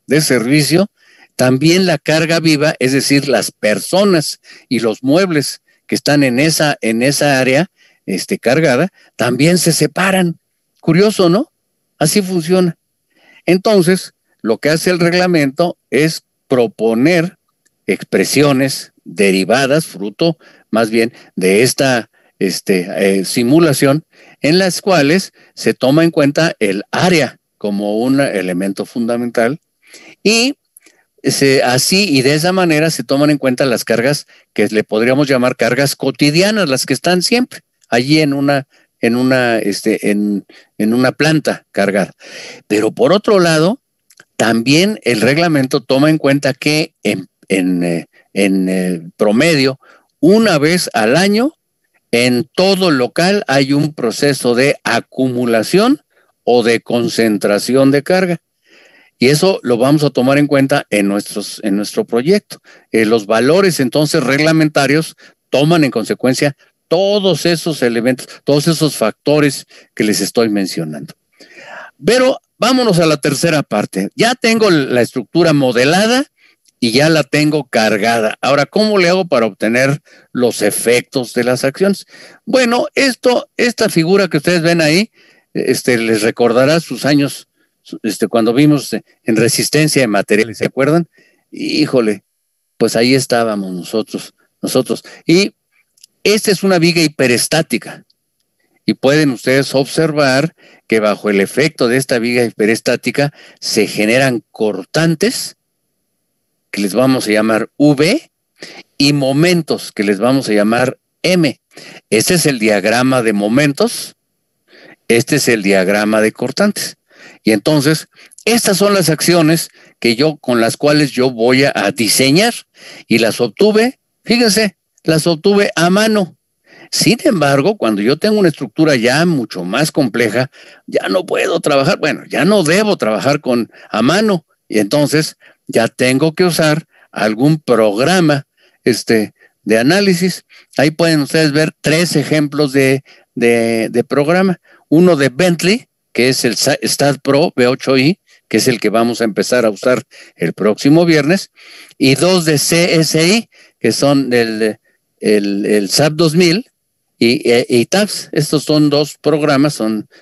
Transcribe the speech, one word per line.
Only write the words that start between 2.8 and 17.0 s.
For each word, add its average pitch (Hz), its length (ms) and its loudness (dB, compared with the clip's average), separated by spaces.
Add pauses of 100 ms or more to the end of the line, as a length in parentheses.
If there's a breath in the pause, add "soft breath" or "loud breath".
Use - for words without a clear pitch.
decir, 139 360 0
las 117 220 -2
personas 170 880 0 (300 loud breath)
y 127 100 -2
los 110 220 -4
muebles 151 580 0 (260)
que 104 100 -4
están 143 260 0
en 123 160 0
esa, 151 420 0
en 113 220 -2
esa 139 380 0
área, 131 300 0 (360 soft breath)
este, - 320 -4
cargada, 143 500 2 (280 soft breath)
también 131 420 0
se 165 140 0
separan. 175 640 -2 (420)
Curioso, 185 500 2
¿no? 220 200 0 (480)
Así 156 220 0
funciona. 185 560 0 (720 soft breath)
Entonces, 185 640 2 (300)
lo 107 160 -2
que 143 100 -2
hace 160 220 0
el 180 80 0
reglamento 170 800 0 (100)
es 156 360 -2 (220)
proponer 123 920 0 (480)